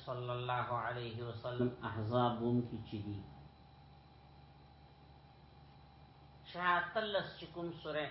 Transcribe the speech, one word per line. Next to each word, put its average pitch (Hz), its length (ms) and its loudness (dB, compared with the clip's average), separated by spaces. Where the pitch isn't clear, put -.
صلی 123 260 -2
اللہ 123 420 0
علیہ 120 500 -2
وسلم، 123 460 0
احزاب 113 600 2
هم 120 180 6
کی 110 80 -6
چی 110 120 -4
دی. 101 180 -4
شاہ 175 240 4
اتلس 202 520 2
چی 170 140 -8
کم 170 160 -2
سورہ 151 280 -2